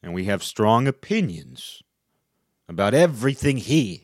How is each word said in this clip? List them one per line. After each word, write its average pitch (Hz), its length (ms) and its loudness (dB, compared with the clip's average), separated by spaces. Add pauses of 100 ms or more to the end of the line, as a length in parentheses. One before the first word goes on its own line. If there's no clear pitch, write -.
and 87 100 -10
we 92 120 -4
have 98 180 -2
strong 113 440 2
opinions 131 920 -6 (840)
about 98 260 0
everything 139 640 2
here. 110 460 -2